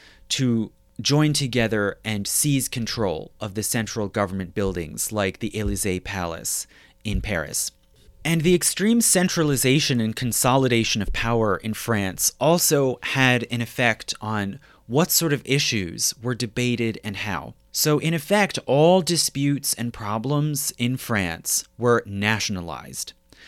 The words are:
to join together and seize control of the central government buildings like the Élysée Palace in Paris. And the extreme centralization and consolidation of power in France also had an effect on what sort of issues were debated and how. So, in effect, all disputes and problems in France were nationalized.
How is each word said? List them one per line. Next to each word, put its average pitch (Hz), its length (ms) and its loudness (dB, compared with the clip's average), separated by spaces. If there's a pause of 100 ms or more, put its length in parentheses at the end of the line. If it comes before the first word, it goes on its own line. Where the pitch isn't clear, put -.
(280)
to 117 440 0 (280)
join 147 320 4
together 113 720 0
and 104 240 -4
seize 139 400 2
control 104 720 -4
of 107 140 -8
the 107 100 -4
central 110 440 -2
government 95 460 -2
buildings 90 580 -4
like 101 280 -2
the 113 120 -4
Élysée 101 520 -2
Palace 87 640 -6 (360)
in 104 180 -2
Paris. 82 500 -4 (540)
And 165 160 0
the 180 140 4
extreme 220 460 2
centralization 143 960 2
and 110 160 -2
consolidation 123 840 2
of 95 100 -2
power 113 460 2
in 110 160 -4
France 101 680 -2
also 143 600 4
had 123 500 2
an 117 80 -2
effect 117 640 -2
on 104 380 -4 (280)
what 147 240 2
sort 160 220 2
of 135 120 -4
issues 120 760 -2
were 123 120 -4
debated 117 720 -2
and 101 140 -8
how. 87 360 -6 (200)
So, 151 260 2
in 160 140 -2
effect, 185 520 0
all 160 360 6
disputes 143 720 0
and 120 180 -6
problems 135 840 -2
in 120 180 0
France 92 720 -2 (100)
were 117 280 4
nationalized. 98 1080 -4 (360)